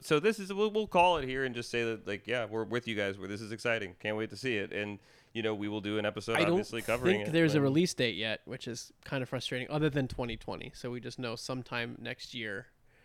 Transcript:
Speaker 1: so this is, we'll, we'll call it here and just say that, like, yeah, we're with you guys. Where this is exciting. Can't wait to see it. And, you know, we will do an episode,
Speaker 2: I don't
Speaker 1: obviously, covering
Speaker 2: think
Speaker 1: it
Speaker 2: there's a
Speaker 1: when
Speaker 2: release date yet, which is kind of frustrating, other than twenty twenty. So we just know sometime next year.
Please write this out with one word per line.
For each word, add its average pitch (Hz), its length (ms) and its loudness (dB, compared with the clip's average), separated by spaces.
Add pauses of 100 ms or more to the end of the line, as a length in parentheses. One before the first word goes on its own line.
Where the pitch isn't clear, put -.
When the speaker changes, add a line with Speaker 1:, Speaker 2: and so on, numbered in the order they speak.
Speaker 1:
so 151 180 4
this 208 180 4
is, 196 160 -6
we'll, 208 180 2
we'll 208 160 0
call 175 320 8
it 131 100 -4
here 131 160 0
and 123 100 -2
just 120 160 -6
say 120 140 2
that, 113 200 -2
like, 101 220 -4
yeah, 123 180 2
we're 107 200 -2
with 113 240 -2
you 110 60 0
guys. 101 220 0
Where 95 120 -8
this 101 100 -4
is 110 140 -8
exciting. 107 480 -2
Can't 107 160 0
wait 110 140 -2
to 101 60 -12
see 123 200 0
it. 98 160 -2
And, 104 260 -4 (320)
you 113 120 -4
know, 110 100 2
we 104 140 -2
will 107 140 -2
do 104 180 0
an 104 80 2
episode, 110 300 -2
Speaker 2:
I - 20 2
don't 170 140 4
Speaker 1:
obviously, 175 280 -2
covering 117 360 2
Speaker 2:
think - 120 -2
Speaker 1:
it - 40 -4
Speaker 2:
there's 165 200 6
a 151 60 6
Speaker 1:
when 139 60 4
Speaker 2:
release 160 280 4
date 113 220 0
yet, 107 300 -2
which - 220 -10
is - 240 -8 (140)
kind 139 160 -2
of 123 80 -4
frustrating, 127 400 -4
other 151 180 2
than 139 200 2
twenty 120 280 -4
twenty. - 380 -8
So - 160 -8
we 123 100 -6
just 117 200 -10
know 117 160 -4
sometime 120 640 -4
next 120 320 -10
year. 107 320 -6 (400)